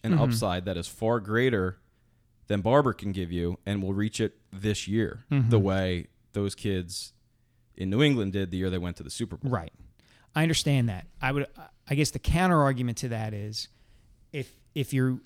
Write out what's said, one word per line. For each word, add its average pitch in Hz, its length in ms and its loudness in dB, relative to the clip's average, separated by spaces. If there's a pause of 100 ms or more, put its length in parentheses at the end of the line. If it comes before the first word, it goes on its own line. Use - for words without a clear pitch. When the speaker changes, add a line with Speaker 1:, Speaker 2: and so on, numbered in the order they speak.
Speaker 1:
an - 100 0
Speaker 2:
Mm-hmm. 151 80 6
Speaker 1:
upside 113 440 2
that 92 120 -2
is 85 100 -6
far 113 320 0
greater 107 600 0 (680)
than 101 140 0
Barber 123 320 4
can 101 180 -6
give 90 200 -4
you 87 340 -2
and 101 180 -2
will 95 100 -2
reach 104 280 -2
it 107 140 -2 (180)
this 101 340 -4
year, 107 440 -2
Speaker 2:
Mm-hmm. 131 180 4
Speaker 1:
the 113 100 6
way 95 480 0 (260)
those 101 220 -2
kids 90 580 -6 (640)
in 95 140 -4
New 110 120 2
England 117 320 2
did 95 180 -2
the 92 60 -4
year 92 120 -2
they 92 80 -2
went 87 200 -4
to 85 60 -12
the 71 60 -12
Super 90 280 -8
Bowl. 135 140 -6
Speaker 2:
Right. 85 220 -4 (600)
I 151 100 2
understand 139 460 2
that. 90 180 -8 (140)
I 131 120 0
would, 143 140 -2 (420)
I 147 60 -2
guess 147 160 0
the - 80 -8
counter 170 420 4
argument 123 380 0
to 131 100 -4
that 110 240 -4
is 107 340 -8 (640)
if, - 200 -8 (220)
if 135 200 -2
you 131 320 2